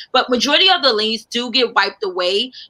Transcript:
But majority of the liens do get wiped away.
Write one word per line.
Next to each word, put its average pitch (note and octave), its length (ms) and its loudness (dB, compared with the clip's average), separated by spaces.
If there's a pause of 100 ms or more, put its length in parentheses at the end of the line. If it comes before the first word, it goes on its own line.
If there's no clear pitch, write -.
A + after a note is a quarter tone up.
(100)
But B3 200 0
majority C#4+ 400 2
of F4 120 2
the B3+ 120 2
liens A3 320 -4
do A#3+ 240 -6
get A#3+ 240 0
wiped G3 300 0
away. F#3+ 480 -2 (180)